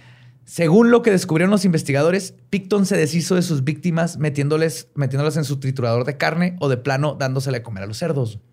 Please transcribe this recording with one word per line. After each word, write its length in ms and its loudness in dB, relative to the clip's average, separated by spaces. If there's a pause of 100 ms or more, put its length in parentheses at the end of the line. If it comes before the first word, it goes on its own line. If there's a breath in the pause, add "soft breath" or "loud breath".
(440 soft breath)
Según 460 4
lo 120 6
que 80 4
descubrieron 400 2
los 140 2
investigadores, 680 0 (160)
Picton 360 0
se 100 0
deshizo 380 0
de 80 2
sus 220 0
víctimas 540 -2
metiéndoles, 760 -2
metiéndolas 440 -2
en 60 -2
su 140 -4
triturador 460 -2
de 140 -6
carne 420 0
o 80 0
de 80 2
plano 420 -2
dándosele 400 -2
a 40 -10
comer 220 -12
a 20 -12
los 100 -12
cerdos. 420 -4 (140)